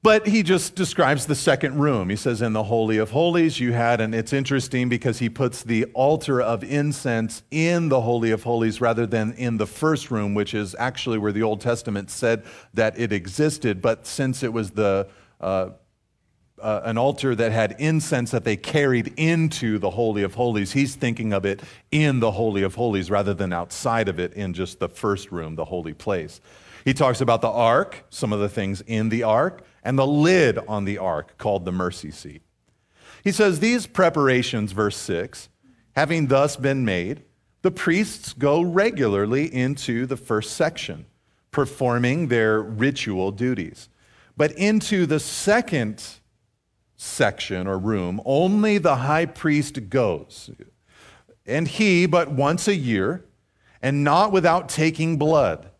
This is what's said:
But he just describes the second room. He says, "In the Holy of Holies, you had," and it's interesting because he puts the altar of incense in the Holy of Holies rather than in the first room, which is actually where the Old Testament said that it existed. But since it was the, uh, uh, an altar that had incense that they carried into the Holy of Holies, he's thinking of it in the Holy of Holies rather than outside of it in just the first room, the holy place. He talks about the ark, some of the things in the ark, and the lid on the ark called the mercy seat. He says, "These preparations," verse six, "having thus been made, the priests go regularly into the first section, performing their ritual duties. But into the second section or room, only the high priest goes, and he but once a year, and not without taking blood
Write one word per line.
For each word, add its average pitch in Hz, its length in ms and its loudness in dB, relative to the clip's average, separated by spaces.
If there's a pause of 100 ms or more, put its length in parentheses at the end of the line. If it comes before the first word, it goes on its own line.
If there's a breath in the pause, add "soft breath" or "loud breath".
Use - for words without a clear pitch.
But 214 260 4
he 208 160 4
just 170 320 0
describes 151 520 0
the 147 80 0
second 143 440 0
room. 120 300 2
He 104 80 -2
says, 117 240 -2
"In 117 100 0
the 107 120 0
Holy 110 340 0
of 107 140 0
Holies, 165 500 2
you 123 100 0
had," 117 300 2
and 110 120 -2
it's 113 200 -4
interesting 131 560 0
because 120 300 -2
he 113 100 0
puts 127 340 -4
the 113 300 0
altar 143 480 0
of 113 200 0
incense 131 800 -4 (100)
in 165 360 2
the 135 140 4
Holy 117 300 0
of 110 120 -2
Holies 113 380 0
rather 117 240 2
than 110 320 -2
in 120 180 -2
the 107 100 0
first 151 460 -2
room, 104 220 -2
which 104 200 -2
is 104 240 -4
actually 120 400 -4
where 107 140 -2
the 104 100 -2
Old 110 200 -2
Testament 107 500 -4
said 117 320 -2 (300 loud breath)
that 110 260 0
it 110 140 -2
existed. 104 680 -2
But 113 240 -2
since 131 380 -4
it 120 80 -4
was 110 200 -4
the, 98 360 0 (320 soft breath)
uh, 92 300 -2 (920)
uh, 107 220 -2
an 113 140 -2
altar 135 380 0
that 110 180 0
had 110 260 2
incense 151 520 0
that 117 120 -2
they 107 140 0
carried 131 580 0
into 156 640 0
the 92 120 -2
Holy 104 320 0
of 92 120 -4
Holies, 110 380 -2
he's 135 220 0
thinking 113 360 -2
of 98 140 0
it 98 160 -2 (300 loud breath)
in 147 280 4
the 113 120 2
Holy 101 320 0
of 92 120 -2
Holies 101 340 0
rather 101 240 2
than 90 200 -4
outside 104 560 -2
of 82 100 -6
it 87 140 -4
in 95 200 -6
just 87 260 -8
the 85 100 -4
first 101 420 -4
room, 80 240 -8
the 80 100 -6
holy 80 280 -8
place. 85 480 -6 (420 loud breath)
He 135 100 2
talks 131 280 2
about 117 180 2
the 117 100 0
ark, 117 600 2
some 104 240 -4
of 104 80 -2
the 104 80 0
things 95 360 -4
in 110 220 -2
the 113 160 0
ark, 123 400 2 (220 soft breath)
and 131 140 0
the 135 80 4
lid 151 580 4
on 104 200 -4
the 101 120 -2
ark 87 400 -4
called 98 280 -2
the 92 60 -4
mercy 90 400 -4
seat. 73 300 -18 (800 soft breath)
He 202 120 0
says, 196 260 4
"These 226 280 2
preparations," 131 840 2
verse 104 240 0
six, - 540 -8 (440 soft breath)
"having 156 340 0
thus 139 280 2
been 135 300 0
made, 98 380 -2 (400)
the 185 80 2
priests 180 600 -2
go 143 300 2
regularly 147 920 0
into 127 520 -2
the 131 100 -6
first - 400 -4
section, 156 500 -4 (460)
performing 127 760 0
their 110 340 2
ritual 107 720 -2
duties. 101 580 -6 (480 soft breath)
But 151 160 2
into 202 520 2
the 147 140 0
second 151 840 0 (920)
section - 720 -2
or 95 100 -2
room, 95 460 -2
only 202 540 2
the 156 200 2
high 151 280 2
priest 147 640 -2
goes, 104 600 -2 (960 soft breath)
and 151 220 0
he 185 380 4
but 165 260 2
once 147 380 0
a 202 60 2
year, 123 500 -2 (560 soft breath)
and 139 220 0
not 175 280 4
without 175 380 4
taking 160 480 0
blood 139 500 2 (120)